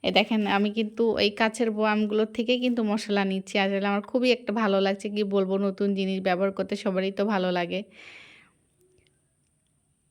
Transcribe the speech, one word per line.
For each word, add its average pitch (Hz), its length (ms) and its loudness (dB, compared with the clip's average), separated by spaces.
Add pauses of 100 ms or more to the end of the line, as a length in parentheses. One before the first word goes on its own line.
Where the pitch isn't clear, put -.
এই 185 100 0
দেখেন 214 340 2
আমি 202 240 2
কিন্তু 220 480 0
এই 208 120 2
কাচের 220 400 0
বোয়ামগুলোর 214 560 0
থেকে 233 320 -2
কিন্তু 240 240 0
মশলা 208 420 0
নিচ্ছি। 190 340 -2
আসলে 196 300 0
আমার 202 140 0
খুবই 247 300 2
একটা 233 200 -2
ভালো 202 280 2
লাগছে, 196 280 0
কি 208 160 -2
বলবো, 196 340 0
নতুন 202 360 0
জিনিস 190 260 -2
ব্যবহার 190 320 0
করতে 196 240 -4
সবারই 190 360 -2
তো 202 120 -2
ভালো 185 280 0
লাগে। 175 300 -2 (2250)